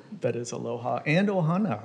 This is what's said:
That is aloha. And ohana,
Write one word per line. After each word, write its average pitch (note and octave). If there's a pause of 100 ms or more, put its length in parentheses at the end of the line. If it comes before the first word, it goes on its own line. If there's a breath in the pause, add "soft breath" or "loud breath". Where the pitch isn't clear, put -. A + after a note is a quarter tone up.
(200)
That A#2+
is A#2+
aloha. A#2+
And F3+
ohana, F3